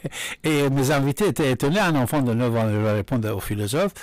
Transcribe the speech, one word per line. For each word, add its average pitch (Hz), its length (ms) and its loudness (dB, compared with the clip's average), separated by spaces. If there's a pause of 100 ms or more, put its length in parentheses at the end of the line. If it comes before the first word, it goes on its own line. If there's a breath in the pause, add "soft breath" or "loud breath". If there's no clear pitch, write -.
(120)
<laughs> - 320 -10
Et 143 260 2
mes 135 200 2
invités 143 380 2
étaient 139 220 0
étonnés, 147 300 0
un 175 140 2
enfant 139 280 0
de 120 100 2
neuf 117 240 0
ans, 110 140 2
il 107 80 0
va 107 160 2
répondre 107 400 -2
aux 98 60 -6
philosophes, 110 520 -2 (100)